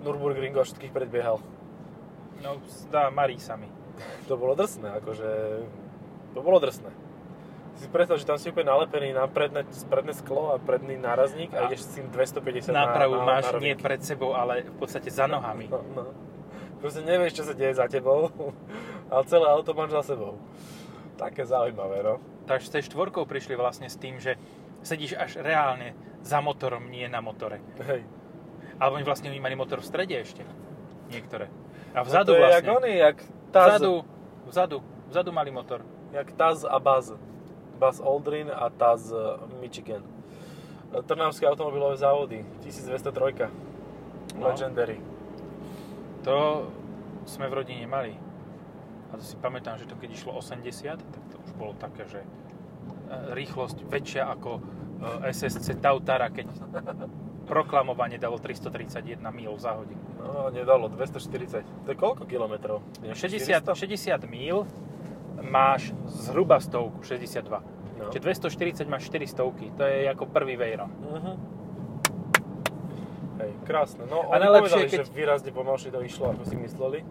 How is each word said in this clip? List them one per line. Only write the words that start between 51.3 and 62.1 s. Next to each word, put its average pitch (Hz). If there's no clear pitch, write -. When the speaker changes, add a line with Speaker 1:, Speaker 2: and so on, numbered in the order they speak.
Speaker 2:
už -
bolo 107
také, 104
že, 101
e, 98
rýchlosť 131
väčšia 135
ako, 120
e, 131
S -
S 131
C -
Tautara, 131
keď -
proklamovanie 127
dalo 120
tristo 117
tridsaťjeden 113
míľ 110
za 113
hodinu. 107
Speaker 1:
No, 135
nedalo, 123
dvestoštyridsať. 123
To -
je 135
koľko -